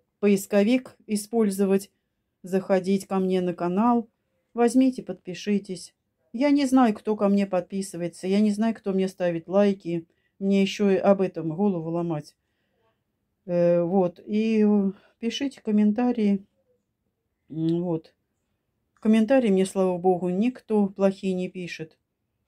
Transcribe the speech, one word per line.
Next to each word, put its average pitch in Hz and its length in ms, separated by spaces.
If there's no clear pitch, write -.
поисковик 208 760
использовать, 202 840
заходить 190 640
ко 190 120
мне 185 220
на 180 120
канал. 220 540
Возьмите, 247 500
подпишитесь. 185 920
Я 285 200
не 285 140
знаю, 254 280
кто 214 240
ко 208 100
мне 202 180
подписывается, 180 840
я 196 120
не 214 120
знаю, 214 220
кто 202 200
мне 190 160
ставит 175 400
лайки. 190 580
Мне 196 220
еще 196 280
и 190 60
об 196 260
этом 170 280
голову 170 400
ломать. 170 460
Э, 175 360
вот, 175 440
и, 214 400
э, 202 260
пишите 247 420
комментарии. 214 840
М, 165 320
вот. 170 320
Комментарии 220 540
мне, 190 160
слава 185 320
богу, 180 320
никто 208 580
плохие 190 460
не 185 160
пишет. 170 480